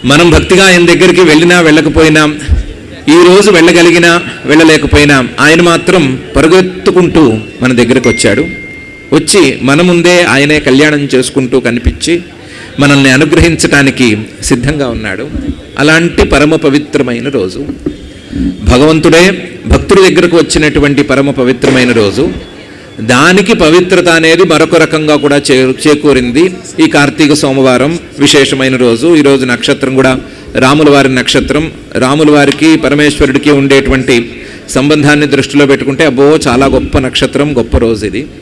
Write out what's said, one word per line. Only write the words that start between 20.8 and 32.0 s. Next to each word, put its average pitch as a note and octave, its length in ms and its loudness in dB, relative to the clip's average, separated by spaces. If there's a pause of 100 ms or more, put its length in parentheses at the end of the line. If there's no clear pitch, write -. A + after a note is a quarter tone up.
పరమ C#3 280 -2
పవిత్రమైన B2 600 0
రోజు, A2+ 380 0 (720)
దానికి E3 520 0
పవిత్రత F3 540 2
అనేది E3 360 2
మరొక D#3+ 320 0
రకంగా D#3 400 0
కూడా C#3+ 260 0 (100)
చే-, C3 220 2 (140)
చేకూరింది. D3 680 0 (260)
ఈ D#3+ 80 4
కార్తీక C#3+ 460 0
సోమవారం C3+ 680 0 (200)
విశేషమైన C3+ 560 0
రోజు. B2 400 0
ఈరోజు C#3 300 2
నక్షత్రం B2+ 500 -2
కూడా C3 240 0 (360)
రాముల C#3+ 340 2
వారి C3+ 260 2
నక్షత్రం. C#3+ 560 -2 (240)
రాముల D3 360 0